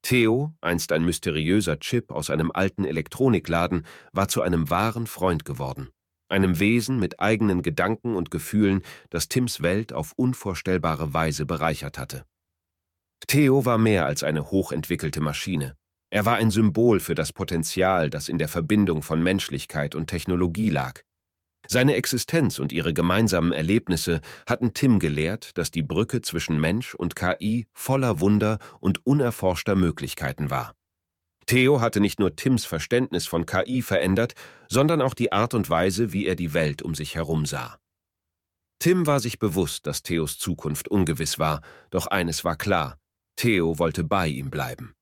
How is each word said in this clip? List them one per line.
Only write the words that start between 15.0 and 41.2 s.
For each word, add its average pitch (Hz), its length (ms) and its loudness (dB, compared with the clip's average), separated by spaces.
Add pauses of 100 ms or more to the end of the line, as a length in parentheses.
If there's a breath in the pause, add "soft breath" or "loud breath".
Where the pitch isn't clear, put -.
Maschine. 76 560 -4 (340)
Er 98 160 0
war 117 80 2
ein 107 160 4
Symbol 107 480 4
für 85 160 -2
das 76 180 -2
Potenzial, 90 760 0
das 73 180 -8
in 85 100 -2
der 78 100 0
Verbindung 85 560 0
von 80 180 0
Menschlichkeit 76 720 -2
und 80 140 -4
Technologie 90 640 0
lag. 65 320 -4 (680)
Seine 127 260 4
Existenz 127 640 0
und 67 140 -4
ihre 78 220 0
gemeinsamen 87 580 4
Erlebnisse 82 680 0 (260 loud breath)
hatten 120 260 0
Tim 123 240 4
gelehrt, 80 580 -2
dass 85 140 -2
die 85 120 -4
Brücke 104 380 -2
zwischen 80 380 -4
Mensch 87 380 -2
und 87 180 -4
K 90 240 -2
I 110 360 -2
voller 131 440 0
Wunder 104 400 4 (220 loud breath)
und - 260 0
unerforschter 113 680 2
Möglichkeiten 73 760 -2
war. 65 240 -6 (720)
Theo 127 340 4
hatte 113 200 2
nicht 101 180 2
nur 92 160 2
Tims 131 300 0
Verständnis 87 640 -2
von 85 200 -2
K 92 200 0
I 127 160 -2
verändert, 95 520 0 (340 loud breath)
sondern 151 320 2
auch 127 140 0
die - 180 0
Art 107 220 2
und 98 160 0
Weise, 90 420 2
wie 95 140 -2
er 90 80 0
die 82 200 -4
Welt 76 280 0
um 80 140 -4
sich 73 180 -8
herum 78 320 -2
sah. 67 320 -8 (1040)
Tim 175 260 4
war 143 140 4
sich 113 180 -6
bewusst, 90 480 -2
dass 73 160 -6
Theos 80 360 -2
Zukunft 76 500 -6
ungewiss 80 500 0